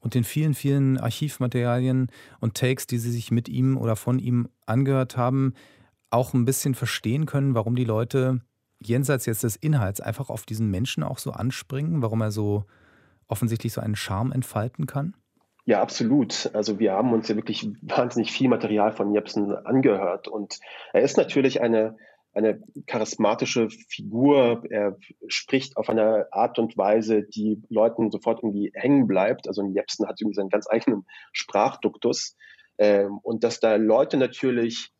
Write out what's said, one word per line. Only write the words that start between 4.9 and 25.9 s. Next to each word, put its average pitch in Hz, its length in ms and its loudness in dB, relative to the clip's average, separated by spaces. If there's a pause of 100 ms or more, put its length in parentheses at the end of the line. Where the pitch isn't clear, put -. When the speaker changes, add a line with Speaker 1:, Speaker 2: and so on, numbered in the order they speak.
Speaker 1:
haben, 131 340 2 (560)
auch 120 240 0
ein 120 140 4
bisschen 135 280 0
verstehen 127 520 -2
können, 139 280 0
warum 117 220 0
die 127 80 0
Leute 123 560 0 (380)
jenseits 127 480 0
jetzt 113 180 -2
des 113 120 0
Inhalts 120 440 0
einfach - 300 -6
auf - 160 -8
diesen 110 240 -2
Menschen 95 320 -2
auch - 160 -6
so - 140 -8
anspringen, 139 680 -4
warum 113 220 0
er 107 80 0
so 104 340 -2 (640)
offensichtlich 113 460 -4
so - 80 -6
einen 104 140 -4
Charme 110 360 -4
entfalten 127 540 -4
kann? 151 280 -6 (520)
Speaker 2:
Ja, 104 160 4
absolut. - 720 0
Also 107 240 0
wir 104 140 2
haben 117 200 2
uns 110 160 0
ja 107 80 0
wirklich 110 340 -6 (120)
wahnsinnig 120 500 -2
viel 131 160 0
Material 107 440 2
von 104 200 -2
Jepsen 104 400 -2
angehört 101 720 0
und 107 320 -10 (360)
er 101 80 6
ist 139 160 2
natürlich 135 420 2
eine 110 360 2 (380)
eine 107 280 2 (240)
charismatische 110 840 0
Figur. 120 1000 2
Er 104 260 -2 (320)
spricht - 480 -4
auf 110 140 -2